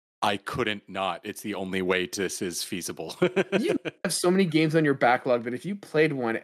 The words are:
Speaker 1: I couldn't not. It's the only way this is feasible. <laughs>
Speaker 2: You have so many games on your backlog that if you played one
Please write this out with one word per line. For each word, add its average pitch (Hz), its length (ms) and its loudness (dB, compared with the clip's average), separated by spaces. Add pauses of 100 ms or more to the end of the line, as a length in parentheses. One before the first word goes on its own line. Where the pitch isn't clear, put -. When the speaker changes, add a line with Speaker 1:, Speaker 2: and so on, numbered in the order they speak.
(220)
Speaker 1:
I 104 160 2
couldn't 107 500 -4
not. 95 360 -4
It's 104 180 -10
the 101 140 -6
only 95 260 -2
way 90 260 2
this 92 340 -4
is 90 220 -4
feasible. 82 580 -8
<laughs> 190 380 0
Speaker 2:
You 339 160 0 (280)
have 175 100 -2
so - 160 2
many 190 160 4
games 160 300 2
on 160 100 4
your 143 80 4
backlog 123 520 2
that 120 80 -4
if 127 120 -8
you 196 100 -6
played 156 380 2
one 117 300 -2